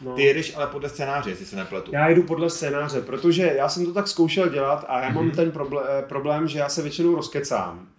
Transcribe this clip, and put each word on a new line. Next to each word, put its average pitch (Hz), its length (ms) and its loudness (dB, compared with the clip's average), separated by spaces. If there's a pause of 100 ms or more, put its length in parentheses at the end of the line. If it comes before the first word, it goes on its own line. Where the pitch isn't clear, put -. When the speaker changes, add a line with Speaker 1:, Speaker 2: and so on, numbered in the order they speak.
Speaker 1:
No, 127 80 -10
no. 127 60 -8
Speaker 2:
Ty 131 80 0
jedeš 143 320 4
ale 147 120 -2
podle 139 220 -8
scénáře, 139 400 -4
jestli - 160 -10
se - 100 -14
nepletu. 95 380 -8
Speaker 1:
Já 151 160 4
jdu 170 140 6
podle 165 260 -2
scénáře, 143 520 -2
protože 156 560 2
já 147 120 2
jsem 175 160 -2
to 170 80 -2
tak 202 140 -2
zkoušel 170 420 2
dělat 139 380 0
a 127 160 0
já 131 60 -2
mám 160 160 2
Speaker 2:
Mhm. 156 100 0
Speaker 1:
ten 165 160 4
proble-, 143 320 -4 (160)
eh, - 20 0
problém, 147 460 -2
že 147 120 -4
já 143 100 0
se 165 120 -4
většinou 170 340 2
rozkecám. 95 720 -4 (120)